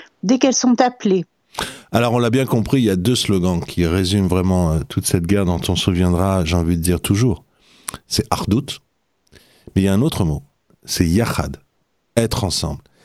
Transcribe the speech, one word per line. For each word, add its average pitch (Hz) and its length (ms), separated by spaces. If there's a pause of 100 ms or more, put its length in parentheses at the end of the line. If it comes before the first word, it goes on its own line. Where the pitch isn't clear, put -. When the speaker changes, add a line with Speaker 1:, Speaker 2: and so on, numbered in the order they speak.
(240)
Speaker 1:
dès 247 160
qu'elles 262 140
sont 247 280
appelées. 214 440 (640)
Speaker 2:
Alors, 117 220
on 120 60
l'a 120 100
bien 131 160
compris, 120 360
il 117 40
y 104 40
a 95 80
deux 104 180
slogans 90 480
qui - 220
résument 92 420
vraiment, 90 440
euh, 80 160
toute - 200
cette 90 180
guerre 98 200
dont 87 240
on 92 60
se - 80
souviendra, 90 640
j'ai 82 100
envie 85 220
de 82 40
dire, 87 200
toujours. 104 420 (640)
C'est - 220
Achdout, - 500 (920)
mais 95 100
il - 20
y - 20
a 98 60
un 101 80
autre 135 240
mot, 73 180 (400)
c'est - 240
Yachad, 82 500 (600)
être 113 260
ensemble. 78 380 (240)